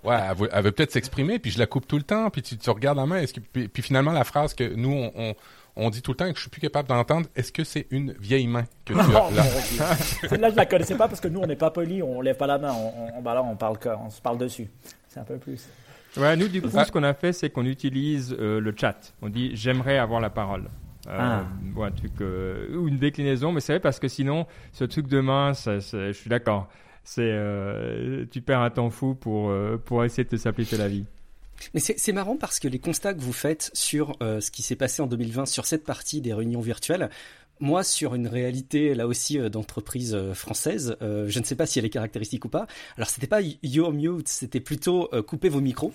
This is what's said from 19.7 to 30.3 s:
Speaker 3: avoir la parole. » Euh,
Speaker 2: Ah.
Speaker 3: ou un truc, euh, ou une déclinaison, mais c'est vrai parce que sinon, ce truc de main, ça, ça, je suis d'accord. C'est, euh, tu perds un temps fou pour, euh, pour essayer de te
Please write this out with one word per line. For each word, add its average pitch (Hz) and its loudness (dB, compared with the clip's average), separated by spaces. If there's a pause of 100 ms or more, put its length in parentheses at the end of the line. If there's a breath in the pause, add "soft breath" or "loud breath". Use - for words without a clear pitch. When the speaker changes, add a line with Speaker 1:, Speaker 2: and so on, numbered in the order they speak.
Speaker 3:
avoir 117 2
la 107 0
parole. » 98 -4 (380)
Euh, 92 -8
Speaker 2:
Ah. 117 0 (300)
Speaker 3:
ou 107 -4
un 101 -2
truc, 92 -6
euh, 92 -4
ou 175 0
une 143 2
déclinaison, 139 0
mais 165 0
c'est 147 -2
vrai 180 2
parce 139 0
que - -2
sinon, 143 -2 (260 loud breath)
ce - -4
truc 135 -2
de 135 4
main, 139 4
ça, 104 -2
ça, 98 -4
je 101 -2
suis - -12
d'accord. 110 2 (360 soft breath)
C'est, - -4
euh, 110 -2
tu 127 -8
perds 131 4
un 120 4
temps 117 0
fou 131 -2
pour, 107 -2
euh, 104 0
pour 120 2
essayer 120 0
de - -4
te 117 0